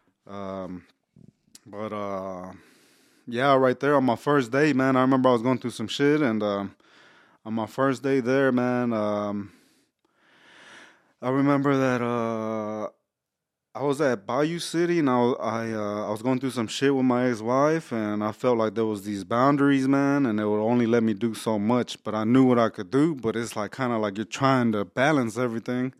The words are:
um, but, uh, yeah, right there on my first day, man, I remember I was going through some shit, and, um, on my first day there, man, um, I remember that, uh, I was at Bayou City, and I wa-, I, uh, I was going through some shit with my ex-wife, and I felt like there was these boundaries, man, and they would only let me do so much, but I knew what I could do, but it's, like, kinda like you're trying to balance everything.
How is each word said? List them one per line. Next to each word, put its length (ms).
um, 580
but, 260
uh, 600
yeah, 280
right 240
there 180
on 80
my 120
first 340
day, 220
man, 240
I 60
remember 260
I 40
was 100
going 160
through 120
some 180
shit, 320
and, 220
um, 320
on 100
my 120
first 360
day 180
there, 300
man, 420
um, 600
I 80
remember 460
that, 260
uh, 840
I 80
was 180
at 260
Bayou 320
City, 420
and 100
I 80
wa-, 160
I, 380
uh, 340
I 40
was 120
going 180
through 100
some 160
shit 280
with 100
my 240
ex-wife, 640
and 320
I 80
felt 260
like 160
there 120
was 180
these 180
boundaries, 640
man, 400
and 120
they 60
would 200
only 220
let 160
me 120
do 200
so 240
much, 440
but 120
I 100
knew 200
what 140
I 120
could 200
do, 240
but 220
it's, 180
like, 220
kinda 220
like 180
you're 80
trying 480
to 120
balance 520
everything. 640